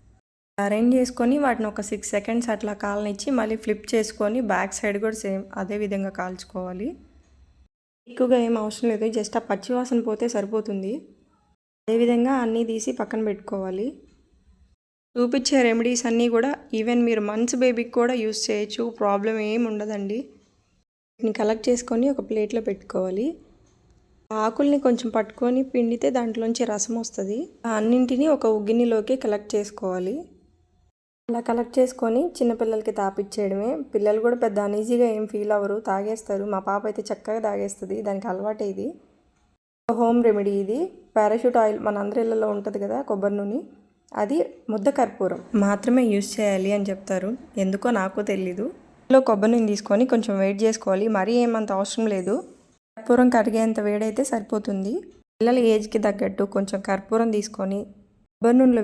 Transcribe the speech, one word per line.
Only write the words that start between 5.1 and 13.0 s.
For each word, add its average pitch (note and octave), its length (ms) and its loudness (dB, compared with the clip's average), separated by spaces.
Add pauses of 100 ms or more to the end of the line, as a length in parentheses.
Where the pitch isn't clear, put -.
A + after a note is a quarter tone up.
సేమ్ G3 200 -4 (200)
అదే G3 220 -6
విధంగా G3 360 -4
కాల్చుకోవాలి. F#3 680 -8 (1200)
ఎక్కువగా B3 280 2 (100)
ఏం A#3 60 2 (100)
అవసరం G#3+ 280 -2
లేదు, A3 260 -2
just G#3+ 220 -2
ఆ A3+ 120 -14
పచ్చివాసన B3 480 -2 (100)
పోతే G#3+ 160 -2 (100)
సరిపోతుంది. G3+ 580 -4 (920)
అదేవిధంగా A#3+ 480 2 (100)
అన్నీ A3+ 180 0 (100)
తీసి A3+ 180 -2 (100)